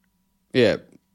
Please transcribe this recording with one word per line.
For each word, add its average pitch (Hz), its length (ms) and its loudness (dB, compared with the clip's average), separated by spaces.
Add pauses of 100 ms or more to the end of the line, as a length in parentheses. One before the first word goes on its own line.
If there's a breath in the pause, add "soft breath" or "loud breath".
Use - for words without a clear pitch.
(520)
je 110 260 0 (360)